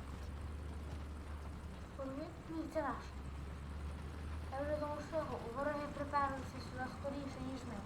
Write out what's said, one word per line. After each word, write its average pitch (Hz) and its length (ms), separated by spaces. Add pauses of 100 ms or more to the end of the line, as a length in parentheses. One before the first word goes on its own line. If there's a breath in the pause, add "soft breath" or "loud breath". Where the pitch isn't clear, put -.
(2000)
Формі-, 269 300 (220)
ні, 320 140 (100)
це 311 80
наш. 269 220 (1500)
Я 269 100
вже 294 180
думав, 294 180 (120)
що 330 80
го-, 262 220 (180)
вороги 285 380
приперлися 269 640 (140)
сюди 254 140 (140)
скоріше, 277 400 (120)
ніж 262 180
ми. 226 60 (100)